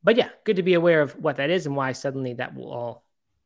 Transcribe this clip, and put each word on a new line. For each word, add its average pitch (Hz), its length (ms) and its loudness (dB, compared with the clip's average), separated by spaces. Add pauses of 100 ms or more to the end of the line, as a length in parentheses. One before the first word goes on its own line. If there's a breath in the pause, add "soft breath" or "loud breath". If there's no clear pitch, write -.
but 220 120 6
yeah, - 140 2 (140)
good 214 120 2
to 185 60 0
be 180 120 4
aware 170 260 6
of 139 120 0
what 147 240 -4
that 139 140 -2
is 170 160 0
and 139 100 -4
why 131 160 -2
suddenly 131 420 -6
that 123 200 -8
will 123 180 -14
all 120 340 -10 (400)